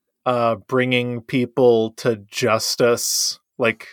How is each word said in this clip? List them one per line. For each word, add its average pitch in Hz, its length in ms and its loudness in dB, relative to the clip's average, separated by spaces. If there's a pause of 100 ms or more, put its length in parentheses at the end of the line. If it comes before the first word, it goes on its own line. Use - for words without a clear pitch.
(260)
uh, 117 300 0 (120)
bringing 123 540 0
people 120 760 2
to 117 180 -2 (140)
justice, - 1080 -2 (200)
like, 113 340 -2